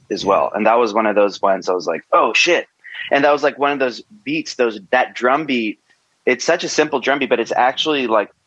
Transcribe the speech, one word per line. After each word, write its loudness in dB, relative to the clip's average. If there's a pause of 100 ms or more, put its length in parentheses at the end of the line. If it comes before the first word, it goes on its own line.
(100)
as -6
well. 2
And -2
that 4
was 0
one 0
of 0
those 2
ones 0
I 0
was -4
like, -4 (100)
"Oh, 2
shit." 0 (460)
And 4
that 4
was, 0
like, 0
one 0
of -4
those -2 (240)
beats, -6
those, 0 (100)
that 0
drum 0
beat. -2 (460)
It's 0
such 0
a -6
simple 0
drum 0
beat, -4
but 2
it's -6
actually, 0
like, 0 (160)